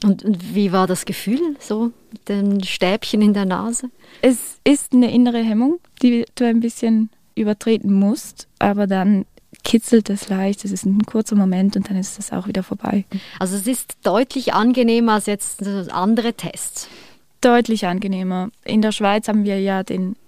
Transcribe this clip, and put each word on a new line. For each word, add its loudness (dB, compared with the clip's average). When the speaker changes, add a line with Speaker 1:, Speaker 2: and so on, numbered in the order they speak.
Speaker 1:
Und, 2
und -2
wie 2
war 2
das -2
Gefühl, -2
so -4
mit -20
den 0
Stäbchen -2
in 6
der 0
Nase? -4
Speaker 2:
Es 0
ist 2
eine 4
innere 2
Hemmung, 0
die 4
du 2
ein 2
bisschen 0
übertreten 0
musst, 0
aber 2
dann 2
kitzelt 2
es -4
leicht, -2
es -6
ist -4
ein 2
kurzer -4
Moment 2
und -2
dann -2
ist -6
es -10
auch -6
wieder -4
vorbei. -4
Speaker 1:
Also -4
es -6
ist -4
deutlich 0
angenehmer 2
als 0
jetzt -6
andere 0
Tests? -12
Speaker 2:
Deutlich 2
angenehmer. -4
In 0
der 0
Schweiz 0
haben 0
wir -2
ja -2
den -4